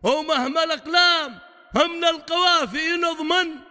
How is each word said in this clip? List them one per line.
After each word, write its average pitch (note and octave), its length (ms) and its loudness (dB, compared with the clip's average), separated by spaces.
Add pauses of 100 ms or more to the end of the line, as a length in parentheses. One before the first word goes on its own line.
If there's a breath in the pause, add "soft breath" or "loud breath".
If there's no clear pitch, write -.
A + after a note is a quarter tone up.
ومهما C#4+ 600 0
الأقلام D#4+ 760 0 (360)
هم E4+ 300 2
القوافي E4 880 0
نضمن E4 600 -2 (160)